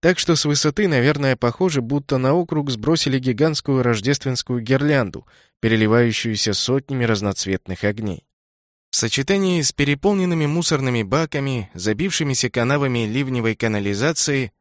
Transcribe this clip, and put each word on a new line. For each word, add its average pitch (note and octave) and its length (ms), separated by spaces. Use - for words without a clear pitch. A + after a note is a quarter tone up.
Так F3 180
что - 160
с D3+ 120
высоты, D3+ 420
наверное, C#3 480
похоже, C#3+ 440
будто C#3 380
на C3 160
округ D#3 380
сбросили C3 480
гигантскую C3 640
рождественскую A#2+ 760
гирлянду, C3+ 680
переливающуюся A2 920
сотнями C3 500
разноцветных G2 800
огней. G#2 420
В - 40
сочетании F3+ 680
с - 80
переполненными E3 760
мусорными C3+ 580
баками, C#3 680
забившимися B2 760
канавами B2 560
ливневой A#2+ 480
канализации A2+ 960